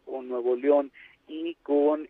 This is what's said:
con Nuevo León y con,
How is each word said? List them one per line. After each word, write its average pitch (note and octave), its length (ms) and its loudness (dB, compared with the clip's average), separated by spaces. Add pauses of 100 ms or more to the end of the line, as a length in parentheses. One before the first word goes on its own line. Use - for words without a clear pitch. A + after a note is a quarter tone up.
con C3 240 -10
Nuevo B2 260 0
León C#3+ 360 2 (360)
y D#3+ 360 -8
con, D3+ 460 0